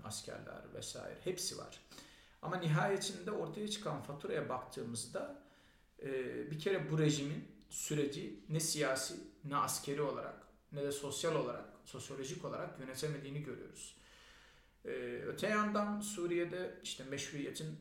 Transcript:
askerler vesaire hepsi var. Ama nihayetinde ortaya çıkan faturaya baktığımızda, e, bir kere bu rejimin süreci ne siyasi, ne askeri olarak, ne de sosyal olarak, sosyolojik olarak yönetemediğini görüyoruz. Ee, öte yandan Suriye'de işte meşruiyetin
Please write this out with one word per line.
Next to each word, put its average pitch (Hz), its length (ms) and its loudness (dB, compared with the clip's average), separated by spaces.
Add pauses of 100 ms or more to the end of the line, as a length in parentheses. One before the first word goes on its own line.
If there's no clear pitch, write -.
askerler - 580 -6 (120)
vesaire - 500 -6
hepsi - 340 0
var. - 220 -10 (600)
Ama 165 140 0
nihayetinde 185 760 4
ortaya 208 380 0
çıkan - 340 -2
faturaya - 460 -2
baktığımızda, 127 920 -4 (600)
e, 123 480 0
bir 156 80 -2
kere 170 320 4
bu 156 80 6
rejimin 147 460 6 (240)
süreci - 800 0
ne 156 120 2
siyasi, 135 540 4 (300)
ne 143 120 0
askeri 143 460 2
olarak, - 440 -2 (260)
ne 143 100 -2
de 143 100 2
sosyal 143 420 2
olarak, 123 300 2 (200)
sosyolojik 135 600 -6
olarak 170 360 -4
yönetemediğini 139 600 -2
görüyoruz. - 540 -8 (880)
Ee, 123 420 -2
öte 156 220 0
yandan 208 520 4
Suriye'de 175 840 0
işte - 220 -6
meşruiyetin 139 600 -2 (140)